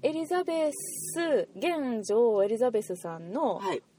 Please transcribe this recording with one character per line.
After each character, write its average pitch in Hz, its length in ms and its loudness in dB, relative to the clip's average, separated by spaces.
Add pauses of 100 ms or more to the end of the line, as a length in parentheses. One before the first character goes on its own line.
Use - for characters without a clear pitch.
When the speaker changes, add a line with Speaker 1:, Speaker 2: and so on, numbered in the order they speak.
Speaker 1:
ー、 277 80 2
エ 311 40 -2
リ 320 120 -4
ザ 359 180 0
ベ 320 300 0
ス、 302 840 -2
現 254 480 -2
女 220 300 4
王 196 100 4
エ 208 40 4
リ 220 100 0
ザ 247 140 2
ベ 214 100 2
ス 185 140 -6
さ 165 240 -8
ん 170 120 -12
の 247 280 0
Speaker 2:
は 190 160 -2
い。 - 80 -6 (160)